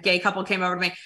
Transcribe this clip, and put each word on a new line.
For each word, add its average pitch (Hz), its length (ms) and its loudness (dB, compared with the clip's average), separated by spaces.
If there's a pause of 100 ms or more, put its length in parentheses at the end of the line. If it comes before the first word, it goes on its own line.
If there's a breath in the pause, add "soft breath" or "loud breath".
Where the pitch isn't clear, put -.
gay 180 160 4
couple 190 280 0
came 190 180 0
over 180 120 0
to 175 40 -6
me, 175 140 -2 (120 loud breath)